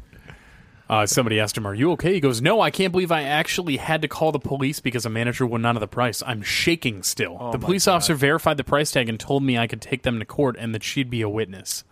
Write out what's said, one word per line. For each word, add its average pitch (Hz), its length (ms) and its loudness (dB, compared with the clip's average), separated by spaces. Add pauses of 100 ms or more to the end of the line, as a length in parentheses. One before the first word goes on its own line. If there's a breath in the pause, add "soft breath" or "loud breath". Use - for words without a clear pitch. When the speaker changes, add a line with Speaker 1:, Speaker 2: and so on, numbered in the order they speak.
(880 soft breath)
Speaker 1:
Uh, 107 160 4
somebody 110 340 2
asked 107 160 0
him, 107 120 -4
"Are 98 80 -4
you 143 160 2
okay?" 170 220 2
He 196 60 2
goes, 127 220 2
"No, 196 200 4
I 156 100 4
can't 190 200 0
believe 180 200 0
I 160 100 2
actually 151 560 -2
had 156 240 -2
to 156 60 -2
call 156 240 0
the 147 80 0
police 139 400 -2
because 123 260 -4
a 117 40 -4
manager 117 360 0
wouldn't 117 220 0
honor 117 120 2
the 104 80 -4
price. 120 380 -2
I'm 117 160 -6
shaking 113 600 -2
still. 87 360 -4
Speaker 2:
Oh 120 120 -6
Speaker 1:
The 120 80 -2
Speaker 2:
my 123 60 -8
Speaker 1:
police 180 200 2
Speaker 2:
God. 185 120 6
Speaker 1:
officer - 180 2
verified 147 420 2
the 135 60 -2
price 147 280 2
tag 123 160 2
and 113 120 -2
told 139 240 0
me 131 140 2
I 117 100 2
could 113 140 -8
take - 200 -6
them 120 180 0
to 107 60 -6
court 131 340 0
and 113 160 -6
that 107 80 -6
she'd 131 260 -4
be 120 120 -2
a 107 80 0
witness." 110 600 -6